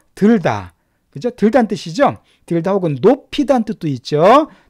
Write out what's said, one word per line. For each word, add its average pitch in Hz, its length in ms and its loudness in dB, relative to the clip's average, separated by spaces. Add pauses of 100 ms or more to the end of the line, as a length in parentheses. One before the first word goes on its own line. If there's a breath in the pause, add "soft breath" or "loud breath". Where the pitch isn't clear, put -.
(160 soft breath)
들다. 156 580 0 (360)
그죠? - 200 -8
들다는 226 380 0
뜻이죠? 175 480 -2 (300)
들다 170 260 -2
혹은 175 280 -2
높이다는 254 600 0
뜻도 208 240 -8
있죠. 160 600 2 (220 soft breath)